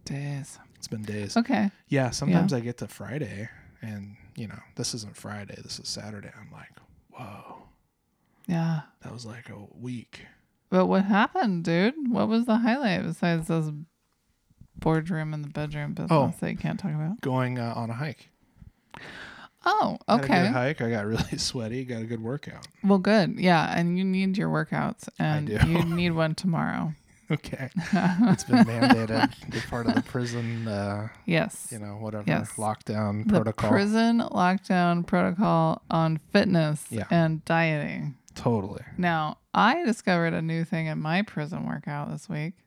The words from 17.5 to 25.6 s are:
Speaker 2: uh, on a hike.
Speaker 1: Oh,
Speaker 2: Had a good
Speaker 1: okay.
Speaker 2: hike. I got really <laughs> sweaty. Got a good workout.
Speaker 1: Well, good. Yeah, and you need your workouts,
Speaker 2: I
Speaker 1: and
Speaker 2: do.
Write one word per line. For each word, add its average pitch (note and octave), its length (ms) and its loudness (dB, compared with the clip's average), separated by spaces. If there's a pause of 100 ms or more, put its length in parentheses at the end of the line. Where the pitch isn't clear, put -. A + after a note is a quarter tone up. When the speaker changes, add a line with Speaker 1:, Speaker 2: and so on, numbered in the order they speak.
Speaker 2:
uh, A#2 160 -4
on A#2 140 -6
a A#2 60 -6
hike. C#3 340 -10 (1400)
Speaker 1:
Oh, F4+ 320 0 (100)
Speaker 2:
Had - 80 4
a A#3+ 60 2
good C3+ 100 0
Speaker 1:
okay. F#3 160 4
Speaker 2:
hike. C3 340 0
I A#2 80 0
got G#2+ 160 -2
really A#2 320 -2
<laughs> - 0 -
sweaty. B2 480 -6
Got A#2+ 160 -8
a A2 40 -6
good A2+ 180 -6
workout. C3+ 420 -8 (180)
Speaker 1:
Well, G3 160 8
good. G3 400 4
Yeah, F3 380 4
and F3 200 2
you F#3+ 80 0
need F#3+ 320 2
your E3 120 0
workouts, D#3 600 -2 (100)
Speaker 2:
I D#3+ 40 0
Speaker 1:
and D3+ 240 0
Speaker 2:
do. - 60 -2 (140)